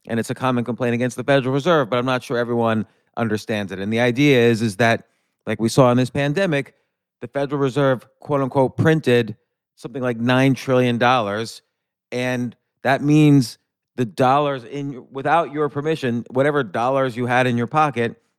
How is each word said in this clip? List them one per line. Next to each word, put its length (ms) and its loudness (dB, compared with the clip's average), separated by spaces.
and 120 -2
it's 120 -6
a 40 -6
common 280 -2
complaint 320 -4
against 220 -4
the 60 -8
Federal 300 0
Reserve, 340 0
but 120 0
I'm 80 -2
not 160 -2
sure 160 -4
everyone 480 0
understands 560 -4
it. 60 -10
And 160 -6
the 60 0
idea 400 2
is, 240 2
is 140 -4
that, 280 0
like 160 -6
we 80 0
saw 220 4
in 60 2
this 120 0
pandemic, 640 -2
the 80 -12
Federal 320 -4
Reserve, 440 0
quote 220 -2
unquote, 340 0
printed 640 2
something 260 -12
like 160 -4
nine 380 2
trillion 420 0
dollars, 640 0
and 420 -4
that 200 0
means 560 4
the 80 -4
dollars 640 0
in, 440 -10
without 440 0
your 160 -2
permission, 600 -4
whatever 320 2
dollars 520 -2
you 100 -4
had 220 2
in 80 0
your 120 -2
pocket 540 -2